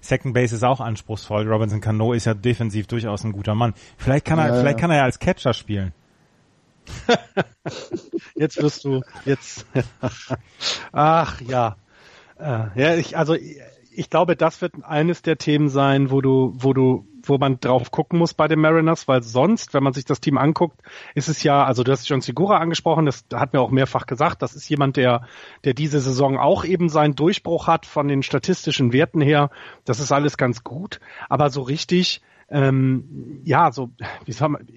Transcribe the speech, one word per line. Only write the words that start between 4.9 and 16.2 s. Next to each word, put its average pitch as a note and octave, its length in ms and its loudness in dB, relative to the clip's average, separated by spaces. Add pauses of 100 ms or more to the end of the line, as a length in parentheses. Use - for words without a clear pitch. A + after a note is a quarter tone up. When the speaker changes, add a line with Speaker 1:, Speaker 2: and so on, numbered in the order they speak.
Speaker 1:
er D3+ 60 4
ja C#3 60 4
als B2 160 0
Catcher D3 340 0
spielen. G2 400 -6 (1120)
Speaker 3:
<laughs> - 1300 -6
Jetzt D3+ 260 -2
wirst D3+ 240 -2
du, C3+ 160 -2 (240)
jetzt, - 480 -4
<laughs> - 1160 -8
ach D#3 500 2
ja. A#2+ 340 -2 (640)
Äh, A#2 300 -4 (140)
ja, D#3+ 140 4
ich, - 220 -4
also, D#3+ 180 2
ich, D3+ 220 -8 (340)
ich - 180 -10
glaube, E3+ 280 2
das D#3+ 240 0
wird F3 220 -6
eines D#3 400 -2
der D#3+ 140 0
Themen D3 300 2
sein, C#3 420 2
wo C3+ 120 2